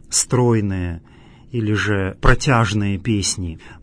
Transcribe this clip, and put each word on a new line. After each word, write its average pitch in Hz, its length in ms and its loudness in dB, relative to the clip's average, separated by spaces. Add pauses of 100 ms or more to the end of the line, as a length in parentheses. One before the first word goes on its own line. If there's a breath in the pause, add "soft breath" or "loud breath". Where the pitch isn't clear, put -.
стройные 101 920 0 (480 soft breath)
или 107 220 -2
же 98 460 -2
протяжные 107 800 2
песни. 92 640 -4 (240 loud breath)